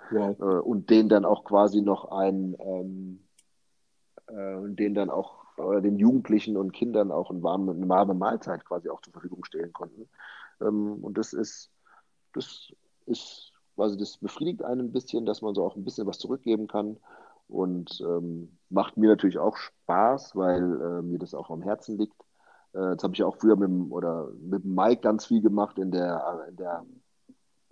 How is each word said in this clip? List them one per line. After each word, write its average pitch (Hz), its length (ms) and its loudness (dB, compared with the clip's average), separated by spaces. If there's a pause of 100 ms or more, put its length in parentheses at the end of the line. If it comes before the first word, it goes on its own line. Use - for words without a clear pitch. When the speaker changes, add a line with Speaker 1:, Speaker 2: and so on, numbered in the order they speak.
(100)
Speaker 1:
Wow. 101 300 0
Speaker 2:
Äh, 98 40 -4 (160)
und 104 300 0
denen 110 180 8
dann 101 160 6
auch - 200 2
quasi 101 380 6
noch 101 280 0
ein, 95 500 0
ähm, 95 600 -8 (1040)
äh, 98 300 -10
und 98 200 -8
denen 104 180 2
dann 98 160 0
auch, - 340 -6 (120)
oder 98 240 0
den 104 180 2
Jugendlichen 110 580 4
und 95 160 -2
Kindern 107 400 0
auch 85 180 -2
ein 87 140 -4
warme, 92 280 0
eine 90 160 -2
warme 92 260 4
Mahlzeit 92 500 -4
quasi 87 240 -6
auch 71 140 -10
zur 87 100 -20
Verfügung 90 320 -14
stellen 85 280 -10
konnten. - 360 -14 (520)
Ähm, 104 420 -2
und 104 140 -10
das 110 160 -4
ist, - 380 -8 (600)
das - 400 -12 (340)
ist - 460 -10 (240)
quasi, 101 200 0
das 101 220 -8
befriedigt 156 440 -6
einen 123 260 -4
ein 117 40 -10
bisschen, 120 340 -4
dass 104 160 -4
man 104 120 -4
so 95 100 0
auch 95 120 -4
ein 98 80 -10
bisschen 98 220 -8
was 98 120 -6
zurückgeben 113 480 -4
kann. 107 300 -6 (520)
Und, 90 520 -4
ähm, 85 560 -6 (140)
macht 95 260 -2
mir 107 140 8
natürlich 95 280 4
auch 101 180 0
Spaß, 113 800 0
weil, 90 280 2
äh, 87 400 -2
mir 87 160 -4
das 90 160 -12
auch 71 160 -12
am 82 120 -8
Herzen 104 360 -6
liegt. 107 220 -4 (520)
Äh, 92 240 -2
das - 80 -4
habe 92 100 -2
ich 107 80 0
auch 92 140 0
früher 110 200 6
mit 95 120 4
dem, 90 240 0
oder 82 380 -4 (100)
mit 92 240 -4
dem 95 100 -4
Mike 110 280 4
ganz 110 240 2
viel 113 160 4
gemacht 104 360 2
in 95 120 -2
der, 87 580 -2
in 180 80 -20
der 170 280 -8 (880)